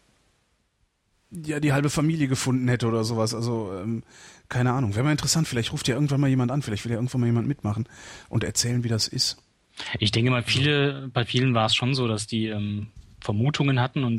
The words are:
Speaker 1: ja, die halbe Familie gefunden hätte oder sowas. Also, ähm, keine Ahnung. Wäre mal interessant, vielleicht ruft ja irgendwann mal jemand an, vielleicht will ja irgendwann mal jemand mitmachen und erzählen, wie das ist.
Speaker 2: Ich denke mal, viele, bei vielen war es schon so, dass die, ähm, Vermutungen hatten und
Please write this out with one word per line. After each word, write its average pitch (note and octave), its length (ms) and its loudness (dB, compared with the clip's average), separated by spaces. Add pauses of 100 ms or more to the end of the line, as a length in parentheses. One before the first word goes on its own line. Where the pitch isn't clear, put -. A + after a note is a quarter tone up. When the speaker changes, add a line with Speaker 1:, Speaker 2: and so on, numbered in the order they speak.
(1500)
Speaker 1:
ja, D3 120 -2
die D3 120 4
halbe C#3+ 180 2
Familie D#3 380 2
gefunden B2+ 400 0
hätte A#2+ 180 2
oder A2+ 180 2
sowas. A2+ 300 0
Also, A2+ 380 -4 (100)
ähm, A2+ 200 -4 (460)
keine B2 240 0
Ahnung. A#2+ 220 0
Wäre A#2 100 0
mal D3+ 80 2
interessant, D3+ 360 0
vielleicht A#2 240 -2
ruft D3 160 -4
ja B2 60 2
irgendwann C#3+ 260 0
mal C#3+ 80 4
jemand B2+ 240 2
an, C#3+ 100 0
vielleicht G#2 220 -4
will A#2 80 -4
ja A2+ 60 -2
irgendwann B2 240 0
mal A#2 40 4
jemand A#2 220 2
mitmachen A2 400 -2 (400)
und - 160 0
erzählen, A#2+ 400 -2
wie A#2 40 -2
das A2+ 200 0
ist. - 300 -4 (600)
Speaker 2:
Ich G#2+ 120 2
denke A#2 200 2
mal, B2 120 2
viele, C#3 680 0
bei A#2 120 0
vielen B2+ 300 2
war A2 120 4
es - 80 2
schon B2+ 200 0
so, B2+ 120 0
dass G#2+ 200 -2
die, A2 220 -2
ähm, G#2 400 -4 (320)
Vermutungen C3 600 2
hatten C3 240 0
und A2+ 140 0